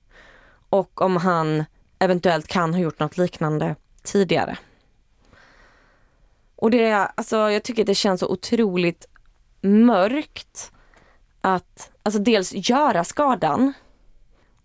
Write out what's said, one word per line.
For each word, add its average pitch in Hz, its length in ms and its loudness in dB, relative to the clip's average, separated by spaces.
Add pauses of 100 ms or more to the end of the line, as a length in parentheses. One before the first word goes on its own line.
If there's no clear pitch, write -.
(680)
och - 340 -2
om 185 140 2
han 160 480 0 (340)
eventuellt 175 480 0
kan 165 280 -2
ha 180 60 0
gjort 160 180 -4
något 151 200 -4
liknande 160 580 -2 (260)
tidigare. 170 540 -2 (2000)
Och 220 140 0
det, 226 220 2
alltså, 214 440 -2
jag 214 260 0
tycker 226 220 -2
det 196 100 0
känns 190 260 0
så - 80 -2
otroligt 180 800 -2 (540)
mörkt 220 1120 2 (680)
att, - 500 -4 (120)
alltså, 208 180 -2
dels 202 340 2
göra 233 500 2
skadan 247 680 0 (920)